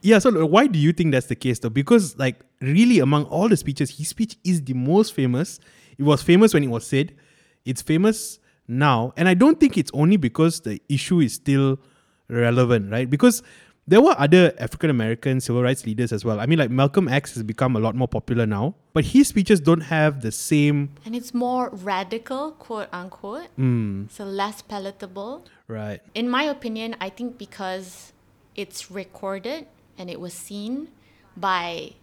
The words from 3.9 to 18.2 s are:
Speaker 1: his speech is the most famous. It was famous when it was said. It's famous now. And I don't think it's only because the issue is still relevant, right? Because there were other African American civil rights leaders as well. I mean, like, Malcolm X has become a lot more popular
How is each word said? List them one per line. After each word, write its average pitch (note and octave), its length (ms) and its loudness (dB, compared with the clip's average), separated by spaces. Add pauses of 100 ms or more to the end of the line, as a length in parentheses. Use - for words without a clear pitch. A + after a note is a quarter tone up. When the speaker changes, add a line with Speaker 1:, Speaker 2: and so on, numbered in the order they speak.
Speaker 1:
his D3 120 -8
speech - 360 -6
is F3+ 180 0
the C3 120 -6
most D#3+ 400 2
famous. C3 440 -2 (380)
It C3+ 60 -6
was C#3+ 200 2
famous G3+ 300 6
when D3+ 100 4
it C3+ 60 -4
was A#2 180 -6
said. - 280 -2 (500)
It's B2+ 160 -6
famous G3+ 580 0 (300)
now. B2+ 480 0
And F3 140 2
I - 20 4
don't C4+ 260 4
think C#4 200 2
it's - 160 -2
only E3 240 4
because D#3+ 420 0
the G#2 180 -8 (120)
issue D#3 300 0
is B2 120 2
still C3+ 460 0 (500)
relevant, A#2 640 0
right? A#2+ 160 -4
Because A3+ 340 2 (440)
there G3 160 6
were E4 160 6
other D#3 400 6
African C3+ 320 -4
American A#2+ 500 0
civil B2 220 -2
rights B2+ 240 -2
leaders A#2 260 -4
as G#2+ 100 -6
well. G#2+ 160 -2
I G#2+ 60 -6
mean, D#3+ 140 2
like, C3+ 120 0
Malcolm C#3 380 2
X C#3 240 -2
has A#2 100 -8
become A#2 320 -2
a A2 60 0
lot A2 140 0
more B2+ 140 -2
popular A#2 360 -2